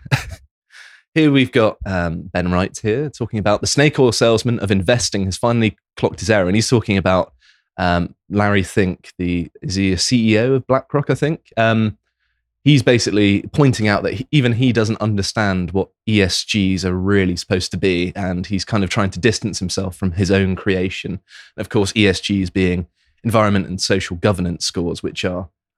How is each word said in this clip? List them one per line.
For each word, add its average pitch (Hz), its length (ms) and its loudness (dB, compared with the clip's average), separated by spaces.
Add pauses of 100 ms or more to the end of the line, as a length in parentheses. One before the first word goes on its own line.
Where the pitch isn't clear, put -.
(120)
<laughs> - 1040 -8
Here 156 180 4
we've 135 200 2
got, 110 340 2
um, 87 480 -4
Ben 90 180 0
Wright 90 300 0
here 127 280 -2
talking - 280 -8
about, 101 220 2
"The - 80 -4
snake 143 320 2
oil 123 140 4
salesman 117 460 2
of 101 120 -2
investing 98 540 0
has 92 120 -4
finally 117 380 0 (220)
clocked - 240 -2
his 92 80 -2
error." 101 180 4
And 95 80 0
he's 113 140 0
talking 107 260 2
about, 92 380 0 (440)
um, 87 380 0 (140)
Larry 101 340 0
Fink, - 540 -2
the, 87 340 -4 (100)
is 95 140 -8
he 98 160 0
a 92 60 -2
C 113 380 0
E 107 40 4
O 127 140 2
of 127 140 -2
BlackRock, 139 420 -2
I 135 60 0
think? 147 420 -4
Um, 113 400 2 (680)
he's 143 180 6
basically 101 600 2 (100)
pointing 117 380 2
out 101 140 2
that 95 100 -2
he, - 180 -8
even 123 220 2
he 123 180 2
doesn't 113 300 0
understand 98 720 -2
what 92 180 -2 (180)
E 107 140 4
S - 240 0
Gs 95 400 0
are 92 100 -2
really 92 400 0
supposed - 360 -4
to 92 60 -8
be. 90 380 0
And 92 320 -4
he's 98 160 -4
kind 104 220 -2
of 90 40 -6
trying 101 200 -2
to 92 100 -8
distance 107 400 -2
himself 95 380 -6
from 92 160 -2
his 92 180 0
own 95 240 2
creation. 92 640 -4 (380)
And - 40 -10
of - 60 -10
course, 101 260 0
E 104 140 4
S 92 140 2
Gs 95 300 -2
being 90 360 0 (340)
environment 104 460 2
and 92 140 -8
social 95 340 -2
governance 87 480 -2
scores, 85 400 -6
which - 220 -6
are 90 240 -6 (280)